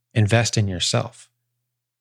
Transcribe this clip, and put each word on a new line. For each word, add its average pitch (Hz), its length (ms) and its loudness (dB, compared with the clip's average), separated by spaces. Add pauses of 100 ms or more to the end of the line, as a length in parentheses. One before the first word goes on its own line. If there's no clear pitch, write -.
(140)
Invest 110 440 2
in 104 120 0
yourself. - 600 -6 (720)